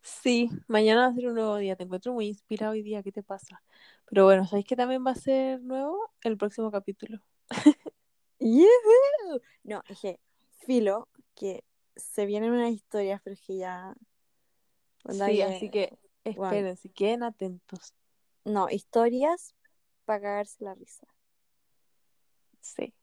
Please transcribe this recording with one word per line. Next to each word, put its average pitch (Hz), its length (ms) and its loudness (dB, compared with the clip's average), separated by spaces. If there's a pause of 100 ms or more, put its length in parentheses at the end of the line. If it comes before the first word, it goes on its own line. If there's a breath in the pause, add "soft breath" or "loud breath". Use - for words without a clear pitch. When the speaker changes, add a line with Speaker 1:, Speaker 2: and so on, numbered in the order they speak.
Speaker 1:
Sí, 240 500 -2 (160)
mañana 214 360 4
va 254 60 4
a 240 60 -2
ser 247 140 -4
un 233 60 -4
nuevo 220 220 -2
día. 196 200 -4
Te 180 80 -12
encuentro 185 280 -8
muy 226 160 -4
inspirado 214 440 -8
hoy 214 100 -6
día, 208 200 -8
¿qué 196 100 -12
te 208 100 -12
pasa? - 400 -18 (460 soft breath)
Pero 196 160 6
bueno, 190 220 8
¿sabéis 202 200 -2
que 247 100 -4
también 254 300 -2
va 262 60 2
a - 20 -4
ser 262 480 -2
nuevo? 269 360 -6 (240)
El 220 140 -4
próximo 208 340 -6
capítulo. 202 500 -10 (300)
<laughs> - 420 4 (480)
Speaker 2:
¡Yujú! 427 1000 6 (240 soft breath)
No, 208 240 -10
es 196 120 -18
que, 185 200 -8 (460)
filo, 220 420 0 (260)
que 196 300 -10 (320)
se - 300 -6
vienen 214 260 -2
unas 240 200 0
historias, 202 520 -4
pero 196 100 -14
es - 60 -20
que 190 160 -10
ya, 185 380 -12 (1080)
onda 196 220 -4
Speaker 1:
Sí, 214 100 0
Speaker 2:
que, 196 80 2
Speaker 1:
así 190 260 -6
que - 280 -4 (380)
Speaker 2:
bueno. 190 160 -6
Speaker 1:
esperen, 190 240 -4
si - 140 -20
queden 226 320 -2
atentos. 190 720 -12 (500)
Speaker 2:
No, 208 260 -2
historias 247 840 0 (500)
pa' 214 160 -4
cagarse 202 440 -8
la 190 100 -14
risa. - 320 -20 (1500)
Speaker 1:
Sí. - 420 -14